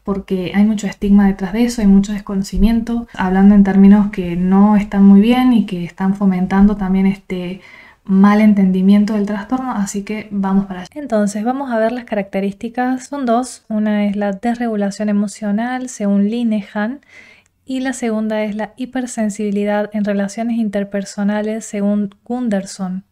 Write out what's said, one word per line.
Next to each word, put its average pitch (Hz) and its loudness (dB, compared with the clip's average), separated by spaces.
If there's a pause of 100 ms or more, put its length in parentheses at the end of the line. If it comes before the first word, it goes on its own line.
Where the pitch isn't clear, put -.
porque 190 -6
hay 202 4
mucho 208 -2
estigma 202 2
detrás 190 -2
de 233 0
eso, 240 -4
hay 196 4
mucho 196 4
desconocimiento, 214 0
hablando 196 4
en 202 8
términos 196 6
que 175 -6
no 196 4
están 202 2
muy 196 8
bien 247 4
y 208 2
que 175 -8
están 190 -4
fomentando 196 2
también 190 0
este 190 -4 (420)
mal 202 4
entendimiento 202 4
del 202 -2
trastorno, 247 -6
así 202 -6
que 214 -8
vamos 196 0
para 185 -12
allá. 180 -14
Entonces, 214 -4
vamos 262 -4
a 233 -2
ver 220 0
las 247 -10
características. 226 -6
Son 285 -6
dos. 240 -2
Una 214 -2
es 202 -2
la 202 -4
desregulación 214 -4
emocional, 214 -4
según 202 0
Linehan, 220 -4 (640)
y 262 -6
la 262 -4
segunda 220 -4
es 214 -4
la 208 -8
hipersensibilidad 208 -4
en 208 -2
relaciones 208 -4
interpersonales, 208 -4
según 202 -2 (100)
Gunderson. 196 -6